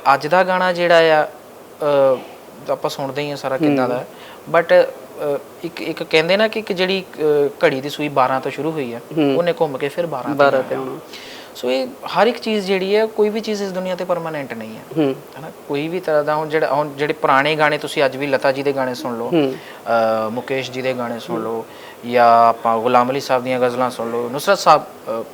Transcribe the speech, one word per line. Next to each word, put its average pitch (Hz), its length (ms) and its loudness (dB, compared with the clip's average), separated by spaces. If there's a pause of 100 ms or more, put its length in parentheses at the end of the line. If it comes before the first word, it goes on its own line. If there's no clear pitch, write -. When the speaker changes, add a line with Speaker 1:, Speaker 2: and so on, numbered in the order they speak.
(140)
Speaker 1:
ਅੱਜ 139 120 -2
ਦਾ 180 180 4
ਗਾਣਾ 185 280 0
ਜਿਹੜਾ 170 480 4
ਆ, 151 40 2
ਅ, 139 960 0 (520)
ਆਪਾਂ 147 200 -2
ਸੁਣਦੇ 139 320 -6
ਹੀ 147 80 -6
ਹਾਂ 143 60 -6
ਸਾਰਾ 135 200 -4
ਕਿੱਦਾਂ 139 320 2
ਦਾ 123 100 -2
Speaker 2:
ਹੂੰ। 139 60 -8
Speaker 1:
ਹੈ, - 20 -14 (520)
but, 170 280 6 (500)
ਅ, 135 40 -6 (240)
ਇੱਕ, - 180 -10
ਇੱਕ 165 200 -8
ਕਹਿੰਦੇ 165 340 2
ਨਾ 220 120 2
ਕਿ 220 100 -6
ਇੱਕ 214 140 -6
ਜਿਹੜੀ, 185 320 0 (140)
ਅ, - 20 -14 (440)
ਘੜੀ 139 160 4
ਦੀ 143 80 -8
ਸੂਈ 147 200 -6
ਬਾਰਾਂ 131 320 2
ਤੋਂ 139 100 -6
ਸ਼ੁਰੂ 143 220 -4
ਹੋਈ 131 220 -6
ਹੈ, 117 60 -12 (160)
Speaker 2:
ਹੂੰ। 143 220 2
Speaker 1:
ਉਹਨੇ 170 220 0
ਘੁੰਮ 147 180 -2
ਕੇ 139 100 -4
ਫਿਰ 170 180 -4
ਬਾਰਾਂ 131 240 -6
ਤੇ 143 60 -4
Speaker 2:
ਬਾਰਾਂ 139 160 6
Speaker 1:
ਆਉਣਾ। 131 160 0
Speaker 2:
ਤੇ 131 60 -4
ਆਉਣਾ। 135 240 -8 (640)
Speaker 1:
So - 80 -2
ਇਹ 262 160 0
ਹਰ 202 400 0
ਇੱਕ 240 120 0
ਚੀਜ਼ 214 280 -4
ਜਿਹੜੀ 190 300 0
ਹੈ, 220 100 2
ਕੋਈ 220 220 0
ਵੀ 214 120 -4
ਚੀਜ਼ 214 220 -6
ਇਸ 196 80 -6
ਦੁਨੀਆ 185 240 -4
ਤੇ 180 100 -6
ਪਰਮਾਨੈਂਟ 160 480 -4
ਨਹੀਂ 110 240 -10
ਹੈ। 117 60 -16 (160)
Speaker 2:
ਹੂੰ। 139 160 2 (220)
Speaker 1:
ਹੈ 131 40 -16
ਨਾ? 160 100 -14 (180)
ਕੋਈ 147 200 -4
ਵੀ 175 120 -4
ਤਰ੍ਹਾਂ 151 240 0
ਦਾ 151 100 0
ਹੁਣ 156 140 -2
ਜਿਹੜਾ, 151 260 0
ਹੁਣ 151 140 -2
ਜਿਹੜੇ 143 240 -4
ਪੁਰਾਣੇ 147 440 2
ਗਾਣੇ 151 220 2
ਤੁਸੀਂ 147 260 0
ਅੱਜ 131 120 0
ਵੀ 139 100 -4
ਲਤਾ 135 260 2
ਜੀ 135 100 -4
ਦੇ 143 100 0
ਗਾਣੇ 131 220 -2
ਸੁਣ 120 240 -6
ਲਓ, 117 140 -4
Speaker 2:
ਹੂੰ। 143 220 2
Speaker 1:
ਅ, 113 720 0
ਮੁਕੇਸ਼ 123 420 -6
ਜੀ 127 120 -8
ਦੇ 131 120 -2
ਗਾਣੇ 120 240 -6
ਸੁਣ 113 180 -8
Speaker 2:
ਹੂੰ। 113 80 -4
Speaker 1:
ਲਓ, 113 220 -6 (440)
ਜਾਂ 117 380 8
ਆਪਾਂ 113 300 2
ਗੁਲਾਮ 123 320 4
ਅਲੀ 139 100 -2
ਸਾਹਿਬ 131 240 0
ਦੀਆਂ 127 160 -2
ਗਜ਼ਲਾਂ 123 300 0
ਸੁਣ 117 200 -6
ਲਓ, 120 180 -4
ਨੁਸਰਤ 147 300 0
ਸਾਹਿਬ, 156 240 6
ਅ, - 400 -8 (120)